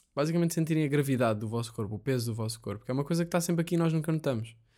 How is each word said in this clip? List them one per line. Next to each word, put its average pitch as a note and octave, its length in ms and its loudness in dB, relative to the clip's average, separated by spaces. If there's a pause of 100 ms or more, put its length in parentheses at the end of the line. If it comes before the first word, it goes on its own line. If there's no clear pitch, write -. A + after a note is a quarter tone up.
(160)
basicamente E3 380 2
sentirem D#3 300 2
a D3+ 40 0
gravidade C3 520 2
do A2+ 80 -4
vosso A2+ 240 -4
corpo, G#2+ 240 -6
o G#2 40 -6
peso A#2+ 320 -2
do A2 40 -4
vosso A2 240 -4
corpo, G#2 240 -8
que - 80 -6
é - 20 -2
uma C#3 100 0
coisa E3+ 200 0
que E3+ 40 -6
está F3 120 0
sempre E3+ 220 0
aqui E3+ 140 0
e - 20 4
nós E3 160 2
nunca D#3+ 180 0
notamos. C3 440 -2 (220)